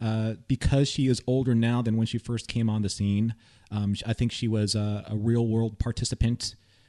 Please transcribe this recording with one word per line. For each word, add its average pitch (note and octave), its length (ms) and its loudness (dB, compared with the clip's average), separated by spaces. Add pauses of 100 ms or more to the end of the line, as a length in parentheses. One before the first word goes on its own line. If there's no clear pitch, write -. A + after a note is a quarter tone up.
uh, A2 320 0 (140)
because C#3 420 2
she C3+ 180 0
is B2+ 180 2
older B2+ 300 2
now A#2 260 2
than A2+ 140 0
when A2+ 120 2
she A#2 100 -4
first A#2 320 -6
came A#2 200 0
on G#2+ 120 0
the G2 80 0
scene. G2+ 440 0 (380)
Um, G#2 220 -2
sh-, - 120 -4
I A2+ 60 -2
think A#2 220 -2
she A#2 160 -4
was G#2+ 260 0
a, G#2 340 -2
a G#2+ 60 -4
real A#2 320 2
world A2+ 320 0
participant, - 760 -2 (340)